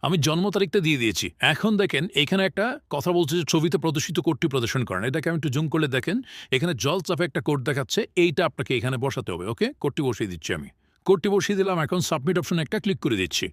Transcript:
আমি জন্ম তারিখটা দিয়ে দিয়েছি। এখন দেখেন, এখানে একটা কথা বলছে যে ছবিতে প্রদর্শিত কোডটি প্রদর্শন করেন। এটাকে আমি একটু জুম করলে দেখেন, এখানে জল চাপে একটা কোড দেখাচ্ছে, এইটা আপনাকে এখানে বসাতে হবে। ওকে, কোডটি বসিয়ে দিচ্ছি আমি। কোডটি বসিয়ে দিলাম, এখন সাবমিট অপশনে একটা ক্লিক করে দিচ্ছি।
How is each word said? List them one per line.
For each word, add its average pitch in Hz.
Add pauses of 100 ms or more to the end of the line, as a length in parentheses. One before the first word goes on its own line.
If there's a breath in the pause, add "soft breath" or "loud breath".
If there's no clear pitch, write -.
আমি 170 (100)
জন্ম 165 (100)
তারিখটা 202
দিয়ে 151
দিয়েছি। 101 (260)
এখন 214 (100)
দেখেন, 139 (180)
এখানে 185
একটা 196 (280)
কথা 147
বলছে 160
যে 156
ছবিতে 165
প্রদর্শিত 160 (100)
কোডটি 165
প্রদর্শন 127
করেন। 92
এটাকে 156
আমি 165
একটু 143
জুম 156
করলে 156
দেখেন, 160 (380 loud breath)
এখানে 165 (100)
জল 160
চাপে 170
একটা 156
কোড 147 (100)
দেখাচ্ছে, 139 (240)
এইটা 175
আপনাকে -
এখানে 127
বসাতে 131
হবে। 87
ওকে, 214 (160)
কোডটি 151
বসিয়ে 110
দিচ্ছি 85
আমি। 71 (380)
কোডটি 196
বসিয়ে 202
দিলাম, 190
এখন 180 (100)
সাবমিট 165
অপশনে 170
একটা 214
ক্লিক 185
করে 127
দিচ্ছি। -